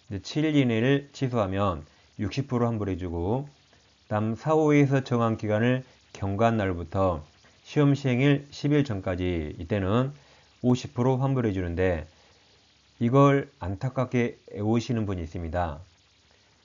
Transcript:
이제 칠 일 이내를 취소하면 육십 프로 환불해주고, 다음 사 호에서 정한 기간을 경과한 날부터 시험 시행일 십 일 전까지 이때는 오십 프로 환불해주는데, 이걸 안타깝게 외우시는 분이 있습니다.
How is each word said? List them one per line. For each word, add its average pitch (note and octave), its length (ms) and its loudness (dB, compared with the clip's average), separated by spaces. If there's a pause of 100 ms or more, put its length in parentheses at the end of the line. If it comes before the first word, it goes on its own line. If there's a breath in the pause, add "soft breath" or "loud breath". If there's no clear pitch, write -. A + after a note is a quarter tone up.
이제 G2 120 -8
칠 D3+ 240 -4
일 D#3 100 0
이내를 C3 580 2
취소하면 G2 720 -2 (340 soft breath)
육십 C3 280 -4
프로 A#2+ 200 0
환불해주고, F#2+ 800 -4 (600 soft breath)
다음 A2 280 -2
사 D3+ 180 -2
호에서 C#3+ 500 4
정한 A2+ 340 0
기간을 A2+ 460 0 (300 soft breath)
경과한 G#2+ 440 0
날부터 F2+ 680 -2 (400 soft breath)
시험 C#3+ 320 2
시행일 C#3 560 2
십 D3 200 -2
일 D3 120 4
전까지 F2+ 760 -2
이때는 G#2 540 0 (500 soft breath)
오십 B2 320 0
프로 B2+ 240 0
환불해주는데, F#2 920 0 (920 soft breath)
이걸 C#3 500 4 (100)
안타깝게 A#2+ 800 -2 (140)
외우시는 A2 560 -2
분이 F#2 160 -4
있습니다. E2 560 -4 (840 soft breath)